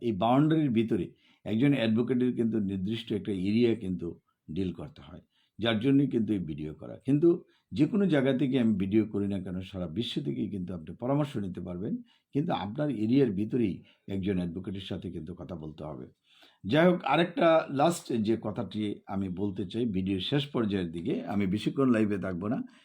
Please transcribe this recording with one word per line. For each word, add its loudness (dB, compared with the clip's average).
এই -2
বাউন্ডারির 4
ভিতরে 2
একজন 4
অ্যাডভোকেটের 2
কিন্তু 0
নির্দিষ্ট -4
একটা -2
এরিয়া 2
কিন্তু -6
ডিল -2
করতে -14
হয়, -20
যার 2
জন্যই 6
কিন্তু 0
এই 0
ভিডিও -6
করা। -16
কিন্তু 2
যে 2
কোনো 2
জায়গা 2
থেকে 2
আমি 4
ভিডিও 2
করি -2
না -2
কেন, -6
সারা -8
বিশ্ব -4
থেকেই -4
কিন্তু -6
আপনি -12
পরামর্শ -2
নিতে -6
পারবেন, -6
কিন্তু -2
আপনার -4
এরিয়ার 4
ভিতরেই -2
একজন -2
অ্যাডভোকেটের -6
সাথে -8
কিন্তু -10
কথা -12
বলতে -12
হবে। -10
যাই 4
হোক, 4
আরেকটা 4
লাস্ট 0
যে 2
কথাটি -4
আমি -4
বলতে -4
চাই -4
ভিডিওর -2
শেষ 0
পর্যায়ের 0
দিকে, -4
আমি 0
বেশিক্ষণ 2
লাইভে 4
থাকবো -4
না, -2